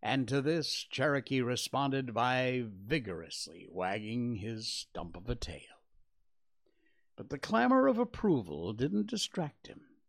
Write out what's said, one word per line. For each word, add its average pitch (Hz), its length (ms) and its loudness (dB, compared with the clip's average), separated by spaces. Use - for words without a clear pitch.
and 117 280 0
to 139 120 2
this 151 480 0
Cherokee 135 520 2
responded 131 720 0
by 127 520 2
vigorously 95 1040 -6
wagging 107 680 -2
his 110 280 -6
stump - 520 -8
of 98 120 -12
a 117 60 0
tail. 82 240 -8
But - 120 -12
the 147 80 -6
clamor 247 480 4
of 247 140 4
approval 98 720 0
didn't 170 360 0
distract - 600 -4
him. - 140 -16